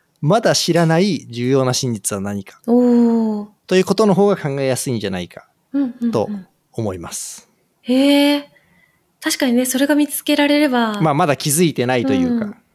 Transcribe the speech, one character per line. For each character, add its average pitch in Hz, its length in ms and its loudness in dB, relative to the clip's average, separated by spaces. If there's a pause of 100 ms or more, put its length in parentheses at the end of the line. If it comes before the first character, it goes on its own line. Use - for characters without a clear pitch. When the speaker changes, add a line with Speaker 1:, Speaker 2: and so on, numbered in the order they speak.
(220)
Speaker 1:
ま 196 200 2
だ 165 140 2
知 - 180 0
ら 165 120 2
な 160 120 2
い 180 320 0
重 120 200 -4
要 135 160 2
な 127 80 0
真 120 200 -4
実 104 220 -6
は 98 60 -4
何 101 240 -6
か。 - 200 -20
Speaker 2:
お 233 760 2
ー。 208 40 -18 (200)
Speaker 1:
と 185 80 0
い 185 60 4
う 180 40 -2
こ - 80 0
と 220 120 2
の 202 80 4
方 202 140 4
が 202 100 2
考 151 120 -6 (120)
え 135 40 -2
や 127 120 0
す - 120 -6
い 127 60 -2
ん 110 40 -4
じ 101 60 -6
ゃ 98 60 -4
な 92 80 -6
い 87 80 -8
か - 200 -20 (260)
Speaker 2:
う 277 60 -2
ん 277 40 0
う - 40 -2
ん 233 120 -12
う 240 80 -4
ん。 233 40 -2
Speaker 1:
と 117 180 0 (420)
思 107 220 -6
い 92 40 -10
ま 87 140 -14
す。 - 380 -16 (320)
Speaker 2:
へ 285 560 2
ー。 285 60 -8 (760)
確 - 180 -6
か 302 100 -2
に 240 60 0
ね、 247 120 2
そ 254 120 -4
れ 277 80 0
が 294 100 2
見 294 120 2
つ - 160 -10
け 294 120 0
ら 294 120 2
れ 294 120 2
れ 294 100 2
ば。 226 320 0
Speaker 1:
ま 160 100 2
あ、 - 20 0
ま 165 140 2
だ 143 80 2
気 - 140 -4
づ 156 140 2
い 151 100 2
て 123 120 -2
な 127 120 0
い 120 80 0
と 269 80 0
い 262 100 2
う 240 160 0
か、 214 60 -4
Speaker 2:
う 208 40 -6
ん。 202 60 -14 (200)